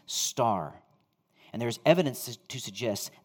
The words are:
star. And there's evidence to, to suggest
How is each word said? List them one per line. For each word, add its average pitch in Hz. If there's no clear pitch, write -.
star. 101
And 110
there's 117
evidence 156
to, -
to 127
suggest 104